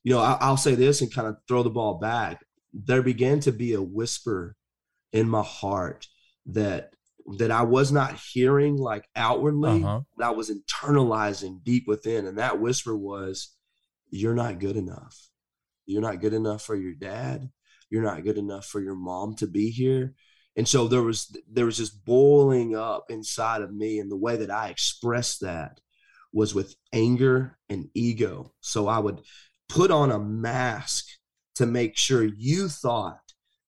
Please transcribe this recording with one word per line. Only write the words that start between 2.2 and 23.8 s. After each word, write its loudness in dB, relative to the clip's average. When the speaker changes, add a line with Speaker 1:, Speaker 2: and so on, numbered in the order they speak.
Speaker 1:
There 2
began 2
to 2
be -2
a 0
whisper -6
in 4
my 2
heart -6
that, -2
that 2
I 2
was 4
not 0
hearing, 4
like, -6
outwardly, 2
Speaker 2:
Uh-huh. -2
Speaker 1:
but -2
I 2
was -4
internalizing 0
deep 0
within. -2
And -8
that -2
whisper -2
was, -10
"You're -2
not -2
good -4
enough. -10
You're -2
not -4
good 0
enough -4
for -6
your -8
dad. -10
You're 0
not -4
good -2
enough -8
for -8
your -6
mom -8
to -2
be 0
here." 0
And 0
so 4
there 4
was, -4
there 2
was -2
this -4
boiling 6
up -4
inside -4
of -10
me. -4